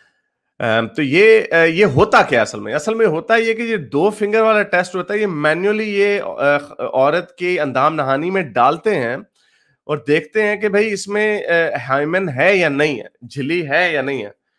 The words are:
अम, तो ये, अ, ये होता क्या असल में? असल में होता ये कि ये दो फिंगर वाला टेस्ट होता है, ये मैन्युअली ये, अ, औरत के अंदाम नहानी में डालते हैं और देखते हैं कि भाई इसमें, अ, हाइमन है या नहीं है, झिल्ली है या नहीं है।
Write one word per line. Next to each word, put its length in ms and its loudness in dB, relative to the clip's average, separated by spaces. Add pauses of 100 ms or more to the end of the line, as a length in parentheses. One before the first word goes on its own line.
(600)
अम, 260 0
तो 140 -6
ये, 420 4
अ, 140 0
ये 260 4
होता 400 4
क्या 180 2
असल 180 -4
में? 140 -6
असल 220 -4
में 100 2
होता 300 0
ये 180 2
कि 100 -6
ये 140 -4
दो 320 -2
फिंगर 320 0
वाला 220 2
टेस्ट 320 -2
होता 180 -4
है, 60 -2
ये 80 0
मैन्युअली 640 -2
ये, 280 0
अ, 580 -2 (160)
औरत 460 0
के 180 -2
अंदाम 360 0
नहानी 380 -2
में 220 -4
डालते 420 2
हैं 320 -4 (600)
और 200 -4
देखते 360 0
हैं 160 -2
कि 100 -2
भाई 160 2
इसमें, 600 -2
अ, 320 0
हाइमन 520 -2
है 280 2
या 120 2
नहीं 280 0
है, 120 -14 (160)
झिल्ली 360 -6
है 320 0
या 80 0
नहीं 220 -4
है। 180 -16 (180)